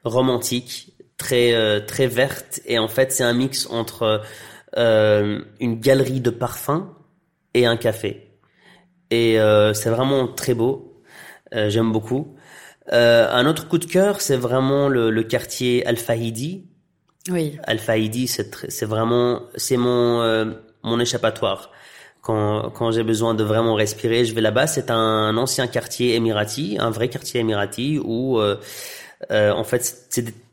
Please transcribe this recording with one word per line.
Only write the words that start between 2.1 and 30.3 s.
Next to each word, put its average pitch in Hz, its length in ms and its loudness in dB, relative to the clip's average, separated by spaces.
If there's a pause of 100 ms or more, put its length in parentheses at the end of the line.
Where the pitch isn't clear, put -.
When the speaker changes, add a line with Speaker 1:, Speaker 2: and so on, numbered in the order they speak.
Speaker 1:
Et 117 140 0
en 110 100 0
fait, 131 240 0
c'est - 100 0
un 147 80 4
mix 131 400 -2
entre, 110 500 -2 (560)
euh, 107 640 4 (220)
une 117 180 -2
galerie 131 400 2
de 123 100 2
parfums 143 540 -4 (680)
et 123 120 4
un 117 120 2
café. - 520 -6 (800)
Et, 113 300 4
euh, 107 340 6
c'est 107 160 -2
vraiment 131 380 2
très 131 260 -4
beau. 120 480 -2 (540)
Euh, 107 140 0
j'aime 110 240 2
beaucoup. 123 420 -4 (560)
Euh, 117 400 6
un 123 140 4
autre 156 240 -2
coup 170 80 2
de 170 80 -2
cœur, 196 340 2
c'est 139 160 0
vraiment 131 540 0
le, 117 220 2
le 110 120 0
quartier 123 640 -2
Al-Fahidi. 117 760 -4 (640)
Speaker 2:
Oui. 156 340 -2
Speaker 1:
Al-Fahidi, 113 640 -2
c'est 104 240 -6
tr-, - 160 -14
c'est - 180 -8
vraiment, 117 580 0 (120)
c'est - 220 -2
mon, 123 440 0
euh, 110 240 0 (380)
mon 117 160 -2
échappatoire. 113 720 -2 (500)
Quand, 107 500 -2
quand 117 200 -2
j'ai 113 120 0
besoin 113 300 0
de 110 120 0
vraiment 113 300 2
respirer, 113 500 0
je 110 100 -4
vais 113 60 0
là-bas. 113 260 2
C'est 135 240 -4
un 110 460 2
ancien 131 300 -2
quartier 117 480 -2
émirati, 113 640 -2
un 113 120 0
vrai 110 180 -2
quartier - 320 -6
émirati 113 640 -2
où, 123 360 -2
euh, 101 180 2 (720)
euh, 104 220 4
en 98 100 -2
fait, 123 220 -2
c'est, - 100 -6 (140)
c'est 123 140 -2
des 113 100 -10 (200)